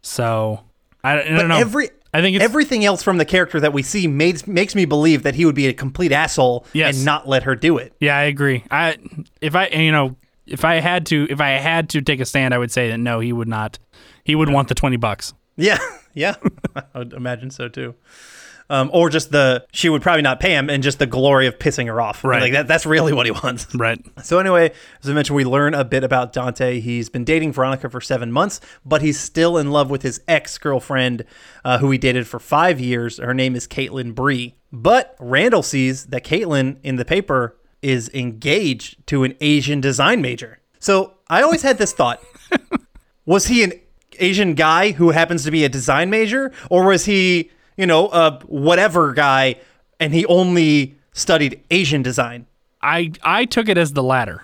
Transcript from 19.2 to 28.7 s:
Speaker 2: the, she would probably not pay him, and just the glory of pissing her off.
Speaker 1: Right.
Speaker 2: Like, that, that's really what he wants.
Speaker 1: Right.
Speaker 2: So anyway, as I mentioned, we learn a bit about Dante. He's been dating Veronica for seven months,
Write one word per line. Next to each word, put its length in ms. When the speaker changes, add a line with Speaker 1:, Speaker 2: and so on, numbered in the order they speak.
Speaker 2:
the, 400
she 160
would 120
probably 220
not 160
pay 160
him, 160
and 100
just 200
the 60
glory 420
of 100
pissing 300
her 120
off. 220
Speaker 1:
Right. 180
Speaker 2:
Like, 120
that, 160
that's 180
really 260
what 140
he 60
wants. 420
Speaker 1:
Right. 240
Speaker 2:
So 160
anyway, 320
as 80
I 20
mentioned, 220
we 100
learn 300
a 100
bit 200
about 280
Dante. 460
He's 300
been 160
dating 280
Veronica 380
for 100
seven 300
months, 300